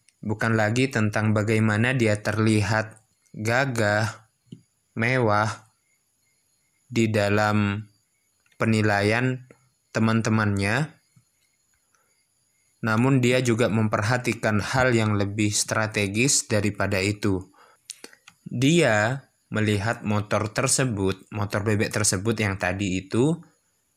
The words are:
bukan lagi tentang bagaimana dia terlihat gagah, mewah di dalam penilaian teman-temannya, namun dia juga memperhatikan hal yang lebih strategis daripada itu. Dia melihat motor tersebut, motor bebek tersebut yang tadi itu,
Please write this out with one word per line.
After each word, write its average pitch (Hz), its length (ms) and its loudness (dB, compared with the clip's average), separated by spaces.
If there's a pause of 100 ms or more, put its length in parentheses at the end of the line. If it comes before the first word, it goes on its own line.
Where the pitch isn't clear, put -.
(200)
bukan 110 360 -2
lagi 117 360 0
tentang 107 400 0
bagaimana 110 640 0
dia 107 240 0
terlihat 110 800 0 (320)
gagah, 110 960 -2 (640)
mewah 113 720 0 (1300)
di 117 160 2
dalam 104 800 0 (720)
penilaian 110 880 0 (440)
teman-temannya, 110 1000 0 (1900)
namun 123 360 4
dia 123 240 2
juga 117 240 2
memperhatikan 110 920 0
hal 127 360 0
yang 107 200 2
lebih 101 360 -2
strategis 107 960 -2
daripada 101 520 0
itu. 98 520 -2 (920)
Dia 131 840 2 (240)
melihat 107 480 0
motor 104 480 -2
tersebut, 113 800 -2
motor 104 320 -4
bebek 104 320 -2
tersebut 107 480 -2
yang 98 160 -2
tadi 92 480 -4
itu, 139 320 0 (600)